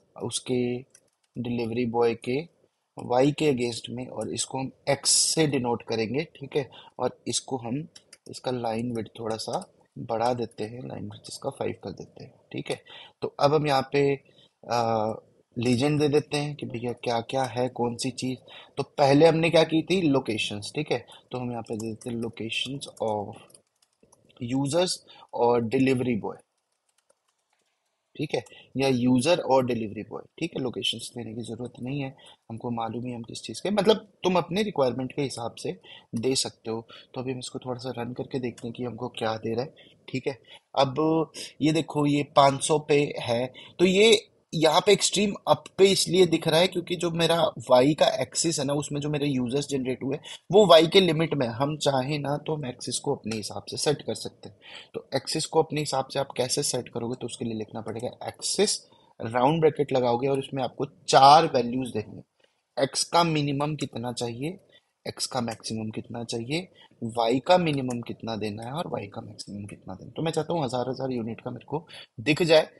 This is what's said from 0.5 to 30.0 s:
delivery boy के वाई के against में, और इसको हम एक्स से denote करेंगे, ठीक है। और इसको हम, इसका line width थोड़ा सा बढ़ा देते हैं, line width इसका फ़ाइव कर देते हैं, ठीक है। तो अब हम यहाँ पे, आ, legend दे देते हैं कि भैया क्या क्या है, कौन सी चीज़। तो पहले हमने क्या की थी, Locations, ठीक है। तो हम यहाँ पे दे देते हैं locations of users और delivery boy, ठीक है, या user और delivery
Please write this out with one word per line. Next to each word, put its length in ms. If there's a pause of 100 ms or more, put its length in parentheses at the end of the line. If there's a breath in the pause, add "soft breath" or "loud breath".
delivery 500
boy 280
के 240 (600)
वाई 340
के 200
against 380
में, 160
और 280
इसको 240
हम 120 (180)
एक्स 220
से 360
denote 360
करेंगे, 420
ठीक 320
है। 140 (280 loud breath)
और 280
इसको 300
हम, 320 (420)
इसका 200
line 420
width 260
थोड़ा 180
सा 280 (340)
बढ़ा 360
देते 300
हैं, 240
line 160
width 240
इसका 220
फ़ाइव 240 (100)
कर 60
देते 340
हैं, 80 (200)
ठीक 180
है। 120 (400 loud breath)
तो 60 (120)
अब 140
हम 120
यहाँ 260
पे, 440 (280 soft breath)
आ, 480 (440)
legend 440
दे 80
देते 280
हैं 200
कि 100
भैया 260
क्या 280
क्या 220
है, 260
कौन 280
सी 140
चीज़। 280 (380 loud breath)
तो 60
पहले 440
हमने 240
क्या 140
की 180
थी, 200
Locations, 720
ठीक 180
है। 140 (240 loud breath)
तो 80
हम 120
यहाँ 120
पे 140
दे 120
देते 220
हैं 60
locations 720 (160)
of 320 (1160)
users 360 (440 loud breath)
और 300
delivery 520
boy, 200 (1800)
ठीक 180
है, 100 (320 loud breath)
या 120
user 500
और 280
delivery 360